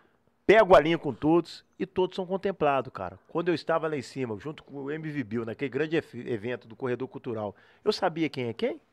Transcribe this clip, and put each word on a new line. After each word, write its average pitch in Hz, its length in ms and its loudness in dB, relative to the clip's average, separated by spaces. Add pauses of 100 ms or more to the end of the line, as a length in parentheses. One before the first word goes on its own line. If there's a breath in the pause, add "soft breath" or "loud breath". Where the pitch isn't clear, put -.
(460 soft breath)
pego 190 300 8
a 160 40 12
linha 160 180 2
com 147 160 -4
todos 160 500 0 (140)
e - 80 -4
todos 180 300 -4
são 190 100 -6
contemplados, 160 680 0
cara. 92 360 -10
Quando 175 220 -2
eu 175 40 4
estava 160 340 -2
lá 156 80 -4
em 135 60 -4
cima, 120 380 -6
junto 147 240 -12
com 135 120 -18 (100)
o 139 60 -6
M 156 180 -8
V 147 140 -4
Bill, 113 220 -4
naquele 113 240 -4
grande 151 280 -2
efe-, - 300 -6
evento 120 400 -4
do 113 80 -18
Corredor 123 320 -4
Cultural, 110 480 -8 (280 soft breath)
eu 214 80 0
sabia 165 360 0
quem 127 220 -4
é 113 40 -4
quem? 294 280 -4 (120)